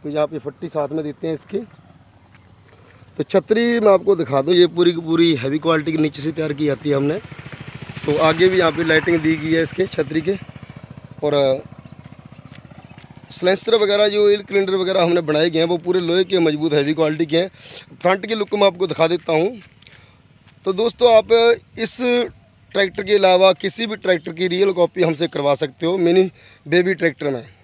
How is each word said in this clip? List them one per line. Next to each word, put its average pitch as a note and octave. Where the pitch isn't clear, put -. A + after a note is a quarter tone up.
तो D3+
यहाँ D3+
पे D3+
फट्टी C#3+
साथ D3
में D#3
देते D3
हैं D#3+
इसके। F#3+
तो D3
छतरी A#3
मैं G#3
आपको F#3+
दिखा C#3
दूँ, E3
ये F3
पूरी F3
की E3
पूरी E3
heavy C3+
quality D#3
के D#3
नीचे D3
से D#3
तैयार D#3
की D3
जाती C#3+
है C#3
हमने। C#3+
तो D3
आगे D#3+
भी F#3
यहाँ E3
पे D#3+
lighting D#3+
दी D#3+
गई D#3
है E3
इसके F#3
छतरी D#3
के F#3
और D3
slicer F#3+
वगैरह G#3
जो G#3
ऑयल G#3
सिलेंडर G3
वगैरह F#3
हमने F3
बनाए D#3
गए D#3+
हैं E3
वो F3
पूरे F3+
लोहे F3
के F#3
मजबूत D#3
heavy D3
quality D#3
के D3+
हैं। F#3
Front F#3
की A3
लुक G#3
मैं G3+
आपको F3+
दिखा D#3
देता E3+
हूँ। F#3+
तो F#3+
दोस्तों A3+
आप A3
इस A3+
ट्रैक्टर A3+
के G3
अलावा F#3+
किसी G#3+
भी G#3
tractor F3
की F3+
real F#3
copy F3
हमसे E3
करवा C#3+
सकते D#3
हो F3+
मिनी F3+
baby F3+
tractor D3
में। A#2+